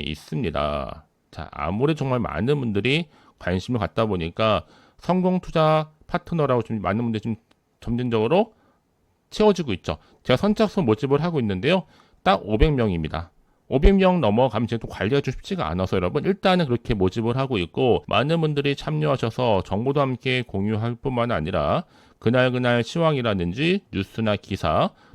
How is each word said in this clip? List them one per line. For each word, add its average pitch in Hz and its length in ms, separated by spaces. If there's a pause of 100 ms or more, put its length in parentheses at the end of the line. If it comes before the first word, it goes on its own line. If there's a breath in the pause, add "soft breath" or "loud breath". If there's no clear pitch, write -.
있습니다. 73 1000 (260)
자, - 200
아무래도 104 480
정말 131 200
많은 107 400
분들이 123 480 (320 soft breath)
관심을 92 400
갖다 104 260
보니까 95 600 (320 soft breath)
성공투자 165 920 (160)
파트너라고 139 560
좀 110 180
많은 101 220
분들이 110 180
좀 110 140 (440)
점진적으로 120 760 (760 soft breath)
채워지고 185 440
있죠. 80 240 (260 soft breath)
제가 127 140
선착순 202 480
모집을 139 380
하고 165 160
있는데요. 117 440 (400 soft breath)
딱 92 200
오백 123 300
명입니다. 85 580 (360)
오백 185 280
명 185 260
넘어가면 117 440
이제 117 120
또 110 100
관리가 127 340
좀 135 100
쉽지가 165 360
않아서 92 300
여러분 92 260
일단은 180 420
그렇게 120 280
모집을 110 420
하고 131 220
있고 98 500
많은 147 340
분들이 143 340
참여하셔서 127 880
정보도 131 360
함께 127 420
공유할 107 520
뿐만 120 360
아니라 87 520 (360 soft breath)
그날그날 123 640
시황이라든지 131 1000 (100)
뉴스나 104 440
기사 95 560 (240 soft breath)